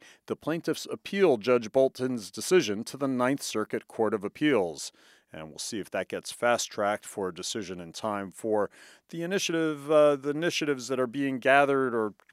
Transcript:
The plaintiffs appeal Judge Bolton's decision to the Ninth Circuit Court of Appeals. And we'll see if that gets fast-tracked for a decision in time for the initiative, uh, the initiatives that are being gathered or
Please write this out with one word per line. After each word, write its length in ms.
The 100
plaintiffs 540
appeal 460
Judge 340
Bolton's 600
decision 540
to 120
the 120
Ninth 340
Circuit 460
Court 260
of 100
Appeals. 640
And 140
we'll 100
see 220
if 100
that 180
gets 240
fast-tracked 760
for 220
a 60
decision 460
in 120
time 380
for 400
the 120
initiative, 680
uh, 260
the 140
initiatives 580
that 120
are 60
being 320
gathered 560
or 200